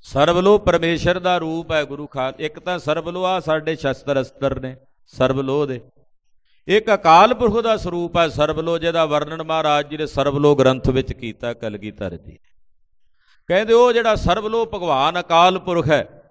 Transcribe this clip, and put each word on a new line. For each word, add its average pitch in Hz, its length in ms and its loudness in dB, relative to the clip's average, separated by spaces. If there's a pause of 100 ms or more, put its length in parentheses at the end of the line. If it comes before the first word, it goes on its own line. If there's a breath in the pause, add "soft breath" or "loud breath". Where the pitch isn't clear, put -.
ਸਰਬ 160 360 0
ਲੋਹ 202 200 4
ਪਰਮੇਸ਼ਰ 170 600 0
ਦਾ 180 200 -2
ਰੂਪ 160 340 -6
ਹੈ 151 120 0
ਗੁਰੂ 143 220 -10
ਖਾਲ-, 131 320 -6
ਇੱਕ 156 200 -8
ਤਾਂ 180 200 -6
ਸਰਬ 156 300 -4
ਲੋਹ 180 180 -6
ਆ 185 140 -2
ਸਾਡੇ 156 360 -4
ਸ਼ਸਤਰ 135 440 -4
ਅਸਤਰ 135 400 -6
ਨੇ 131 160 -12 (300)
ਸਰਬ 131 340 0
ਲੋਹ 139 260 -2
ਦੇ, 127 140 -8 (880)
ਇੱਕ 214 260 2
ਅਕਾਲ 190 400 6
ਪੁਰਖ 226 280 0
ਦਾ 220 140 0
ਸਰੂਪ 175 400 -6
ਹੈ 165 120 2
ਸਰਬ 151 320 -2
ਲੋਹ, 165 180 -2
ਜਿਹਦਾ 165 260 0
ਵਰਣਨ 151 380 -4
ਮਹਾਰਾਜ 151 480 -2
ਜੀ 156 60 -10
ਨੇ 151 100 -4
ਸਰਬ 139 320 -2
ਲੋਹ 147 180 4
ਗ੍ਰੰਥ 131 320 2
ਵਿੱਚ 131 240 -2
ਕੀਤਾ 120 400 -10
ਕਲਗੀਧਰ 104 640 -10
ਜੀ। - 220 -20 (1120)
ਕਹਿੰਦੇ 214 240 2
ਉਹ 240 200 6
ਜਿਹੜਾ 226 220 2
ਸਰਬ 185 320 -2
ਲੋਹ 226 200 -2
ਭਗਵਾਨ 175 540 0
ਅਕਾਲ 175 380 4
ਪੁਰਖ 170 320 -2
ਹੈ 139 180 2 (220)